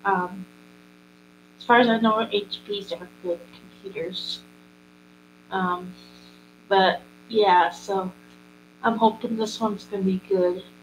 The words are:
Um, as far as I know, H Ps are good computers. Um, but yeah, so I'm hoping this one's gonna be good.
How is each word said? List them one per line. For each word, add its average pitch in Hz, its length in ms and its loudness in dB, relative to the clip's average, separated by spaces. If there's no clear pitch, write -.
Um, 185 420 -2
as - 60 -20
far 240 160 6
as 247 80 4
I 226 100 2
know, 220 320 2
H 202 380 -6
Ps 202 240 -8
are 175 160 -12
good 170 160 -6
computers. - 600 -12
Um, 359 440 -4
but 185 320 4
yeah, 185 400 4
so 190 420 -6
I'm 226 140 0
hoping 220 400 0
this 220 240 -4
one's 214 240 -4
gonna 196 180 -6
be 185 240 0
good. 185 340 0